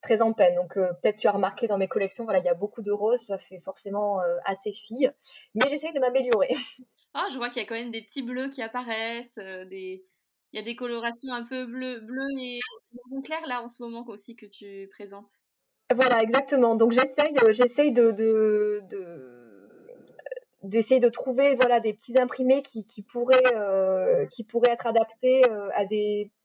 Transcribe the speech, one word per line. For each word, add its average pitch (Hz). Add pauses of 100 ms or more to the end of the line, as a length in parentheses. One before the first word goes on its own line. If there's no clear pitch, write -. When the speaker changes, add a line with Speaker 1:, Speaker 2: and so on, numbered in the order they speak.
Speaker 1:
très 220
en 226
peine. 180
Donc, 180
euh, 185 (100)
peut-être 214
tu -
as 202
remarqué 202
dans 208
mes 190
collections, 202
voilà, 202
il 175
y 180
a 175
beaucoup 208
de 202
roses, 214
ça 196
fait 185
forcément, 196
euh, 175
assez 202
fille. 254 (420)
Mais 262
j'essaie 302
de 294
m'améliorer. 247
<laughs> - (280)
Speaker 2:
Ah, -
je 254
vois 240
qu'il 247
y 208
a -
quand 233
même 240
des 226
petits -
bleus 254
qui 269
apparaissent, 233
euh, 190
des, 185 (480)
il 208
y -
a -
des 233
colorations 240
un 240
peu 254
bleu, 247
bleu 254 (120)
et 247 (340)
marron 254
clair, 311
là, 247
en 233
ce 233
moment 233
aussi, 226
que 220
tu 196
présentes. 202 (640)
Speaker 1:
Voilà, 247
exactement. 247
Donc, 226
j'essaye, 294
euh, 220
j'essaye 247
de, 226
de, 208
de, 123 (920)
d'essayer 220
de 233
trouver, 262
voilà, 240
des 214
petits -
imprimés 254
qui, 220
qui -
pourraient, 247
euh, 190
qui -
pourraient 233
être 233
adaptés, 240
euh, 208
à 202
des 208 (140)